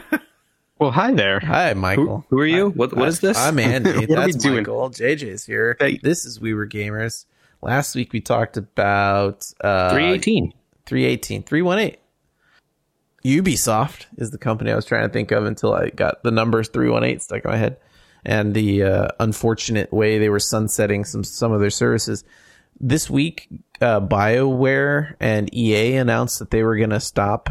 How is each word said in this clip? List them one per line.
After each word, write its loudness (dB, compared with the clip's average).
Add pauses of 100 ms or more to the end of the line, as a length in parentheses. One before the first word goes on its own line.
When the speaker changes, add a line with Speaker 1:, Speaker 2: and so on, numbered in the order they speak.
(800)
Speaker 1:
Well, 2
hi 0
there. 2
Speaker 2:
Hi, 0
Michael. 0
Speaker 3:
Who, 2
who 2
are 0
you? 0
Speaker 2:
Hi. -6
Speaker 3:
What, -2
what 2
is -2
Speaker 2:
I, 2
Speaker 3:
this? 2
Speaker 2:
I'm 2
Andy. 2
Speaker 1:
<laughs> 0
What 4
are 2
we 2
Speaker 2:
That's -2
Speaker 1:
doing? 2
Speaker 2:
Michael. -2
J 0
J's -8
here. 0
Speaker 1:
Hey. 0
Speaker 2:
This 0
is -14
We -2
Were -4
Gamers. -6 (360)
Last -2
week -4
we -4
talked -2
about, 0 (160)
uh, 2
Speaker 3:
Three 2
eighteen. 0 (340)
Speaker 2:
three 0
eighteen. -4
Three -2
one 0
eight. -4 (1200)
Ubisoft 0 (100)
is -6
the -12
company -2
I 0
was -2
trying 0
to -8
think -2
of 2
until 0
I 0
got -2
the 0
numbers 2
three 0
one 2
eight -2
stuck -8
in -2
my 0
head. 0 (480)
And 0
the, 2
uh, 2 (100)
unfortunate -2
way 2
they 4
were 2
sunsetting 0
some, -6
some -2
of 2
their 2
services. -2 (560)
This 0
week, -2 (320)
uh, 2
BioWare 2
and 0
E 2
A 2
announced 0
that -12
they 2
were 2
gonna 0
stop -2